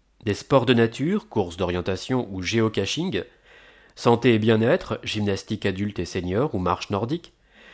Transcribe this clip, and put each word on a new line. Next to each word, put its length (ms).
Des 80
sports 320
de 80
nature, 560
courses 280
d'orientation 760
ou 100
géocaching. 840
Santé 380
et 60
bien-être, 640
gymnastique 640
adulte 340
et 60
senior 500
ou 40
marche 300
nordique. 440